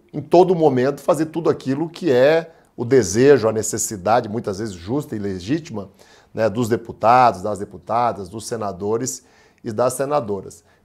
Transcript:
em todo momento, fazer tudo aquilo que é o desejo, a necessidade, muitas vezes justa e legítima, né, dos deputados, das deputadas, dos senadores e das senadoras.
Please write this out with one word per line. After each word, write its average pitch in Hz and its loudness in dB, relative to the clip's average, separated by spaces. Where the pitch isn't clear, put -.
em 151 -8
todo 175 4
momento, 139 2
fazer 156 0
tudo 160 -2
aquilo 139 -4
que 160 -4
é 151 4
o 120 -8
desejo, 120 4
a 95 2
necessidade, 107 -2
muitas 104 -6
vezes 107 -8
justa 117 -6
e 110 -6
legítima, 101 -6
né, 110 0
dos 113 -2
deputados, 110 2
das 104 -4
deputadas, 101 -4
dos 104 -12
senadores 107 -6
e 120 -8
das 120 0
senadoras. 127 -6